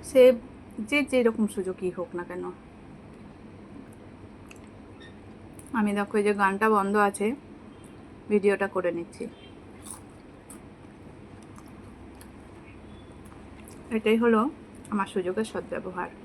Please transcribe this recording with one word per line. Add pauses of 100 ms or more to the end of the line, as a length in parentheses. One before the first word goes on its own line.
সে (680)
যে (120)
যেরকম (100)
সুযোগই
হোক (100)
না
কেন। (3250)
আমি
দেখো,
এই
যে
গানটা (100)
বন্ধ (140)
আছে, (1040)
ভিডিওটা
করে
নিচ্ছি। (4000)
এটাই
হলো (520)
আমার
সুযোগের
সদ্ব্যবহার। (140)